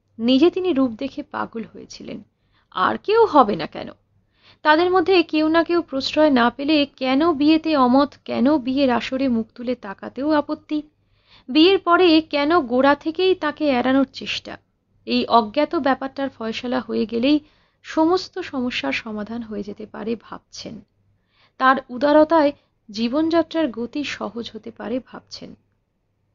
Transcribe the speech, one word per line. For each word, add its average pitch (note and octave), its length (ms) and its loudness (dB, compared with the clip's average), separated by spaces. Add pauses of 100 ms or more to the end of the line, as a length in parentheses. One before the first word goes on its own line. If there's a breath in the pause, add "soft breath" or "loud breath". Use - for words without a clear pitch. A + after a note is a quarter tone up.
(180)
নিজে C4 320 4
তিনি F4+ 220 -2
রূপ C4 180 0
দেখে C#4 320 -10
পাগল A3 500 -8
হয়েছিলেন, - 500 -16 (480)
আর G#3 320 -2
কেউ A4 240 2
হবে A#3 300 4
না D#3 100 -6
কেন? - 220 -12 (720 soft breath)
তাদের D#4+ 280 2
মধ্যে F#4 320 4
কেউ D#4 260 0
না E4 160 2
কেউ E4+ 180 0
প্রশ্রয় D4+ 480 0
না A#3+ 200 4
পেলে C#4+ 360 0 (100)
কেন C4+ 360 0
বিয়েতে D#4 440 2
অমত, C4 380 4 (100)
কেন A#3+ 340 2
বিয়ের C4 320 0
আসরে C4 380 -2
মুখ A3+ 260 -2
তুলে B3 200 -6
তাকাতেও A3 560 -8
আপত্তি? D4+ 520 -4 (680 soft breath)
বিয়ের E4 300 4
পরে F4 420 4
কেন D#4 400 0
গোড়া C4 340 2
থেকেই F4+ 400 0
তাকে D#4 340 -4
এড়ানোর C4 440 2
চেষ্টা? - 460 -10 (480)
এই A#3+ 200 -2
অজ্ঞাত A#3 480 0
ব্যাপারটার C4+ 540 -4
ফয়সালা A#3+ 520 -8
হয়ে A3+ 260 -4
গেলেই B3 340 0 (420 soft breath)
সমস্ত F4 560 -2
সমস্যার C4+ 540 -6
সমাধান A3 500 -8
হয়ে G#3+ 200 -10
যেতে G#3 240 -14
পারে A3 340 -8
ভাবছেন। - 600 -18 (800)
তার C4 180 2 (120)
উদারতায় D4 640 2 (380)
জীবনযাত্রার D#4+ 800 -2
গতি A#3+ 360 -8
সহজ A3+ 500 -10
হতে A3 160 -18
পারে A3 360 -8
ভাবছেন। - 480 -20 (800)